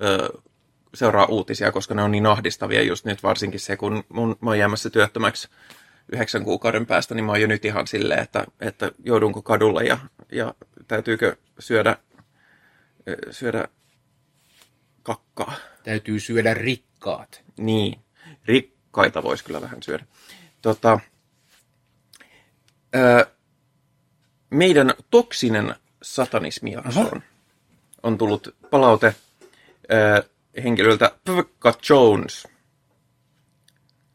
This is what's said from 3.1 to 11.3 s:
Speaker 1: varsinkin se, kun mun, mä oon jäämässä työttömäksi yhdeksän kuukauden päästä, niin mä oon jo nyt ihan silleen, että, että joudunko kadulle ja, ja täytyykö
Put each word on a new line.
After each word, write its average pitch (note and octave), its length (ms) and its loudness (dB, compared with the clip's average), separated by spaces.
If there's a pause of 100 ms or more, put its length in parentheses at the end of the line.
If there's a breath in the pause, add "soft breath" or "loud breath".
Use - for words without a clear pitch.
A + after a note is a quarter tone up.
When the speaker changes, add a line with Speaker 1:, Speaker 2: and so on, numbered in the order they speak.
Speaker 1:
varsinkin G2+ 380 -4
se, G2 160 -8
kun G#2 320 -6
mun, A2+ 320 -4
mä A#2 100 -4
oon G#2+ 80 0
jäämässä G#2 320 -2
työttömäksi G#2+ 580 -2 (640 soft breath)
yhdeksän A2 320 -6
kuukauden A2 420 -2
päästä, A2+ 280 -2
niin A2+ 100 -4
mä G#2+ 80 -2
oon G#2 80 0
jo G#2+ 60 2
nyt G#2+ 180 -2
ihan G#2+ 220 -4
silleen, - 360 -2
että, - 220 -6 (160)
että G#2+ 300 -6 (140)
joudunko G#2+ 380 0
kadulle G#2+ 420 0
ja, B2 140 0 (340)
ja A#2+ 220 -8 (340)
täytyykö G#2+ 480 -2 (220)